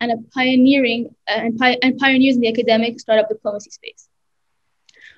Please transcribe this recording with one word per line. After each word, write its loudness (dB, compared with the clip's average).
and -2
a -4
pioneering, 2
uh, -4
and -4
pi-, 2
and 0
pioneers 2
in 0
the 2
academic -2
startup 0
diplomacy -10
space. -20